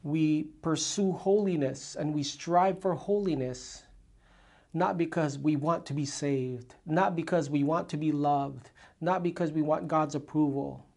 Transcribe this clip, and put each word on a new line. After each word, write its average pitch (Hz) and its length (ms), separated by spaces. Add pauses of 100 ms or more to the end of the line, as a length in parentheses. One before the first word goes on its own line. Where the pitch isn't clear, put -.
We 156 440 (180)
pursue 165 480
holiness 180 840
and 151 200
we 147 80
strive 180 580
for 180 140
holiness, 156 880 (920)
not 180 240
because 160 400
we 151 180
want 156 300
to 139 80
be 143 140
saved, 127 680 (140)
not 180 280
because 160 360
we 143 120
want 160 260
to 156 80
be 151 140
loved, 143 600 (280)
not 180 220
because 170 300
we 156 100
want 156 260
God's 156 280
approval. 139 680 (120)